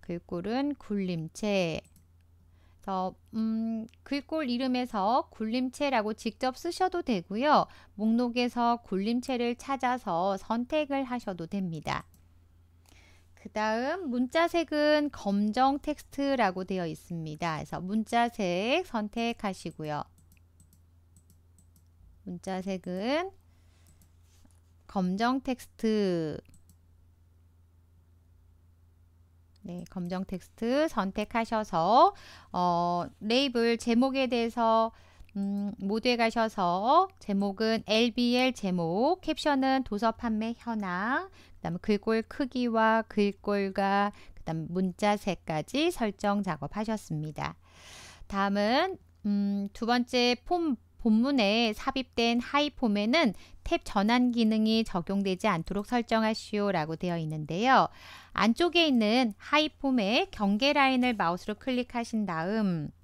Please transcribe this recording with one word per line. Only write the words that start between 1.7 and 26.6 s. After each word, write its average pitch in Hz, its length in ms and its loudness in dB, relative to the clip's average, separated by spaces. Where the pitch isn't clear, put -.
그래서, 190 320 -4
음, 220 500 -2
글꼴 285 460 -4
이름에서 247 800 0
굴림체라고 240 840 -2
직접 254 440 -4
쓰셔도 349 440 -2
되고요. 226 640 2
목록에서 240 880 0
굴림체를 240 720 -2
찾아서 226 840 -2
선택을 269 680 -2
하셔도 220 440 -6
됩니다. 165 580 -4
그 - 140 -16
다음 254 600 -2
문자색은 302 1000 2
검정 214 680 2
텍스트라고 247 840 -2
되어 185 240 -2
있습니다. 160 680 -6
그래서 151 220 -8
문자색 220 1080 0
선택하시고요. 202 1160 -6
문자색은 190 1080 -4
검정 202 540 -2
텍스트, 202 1000 -2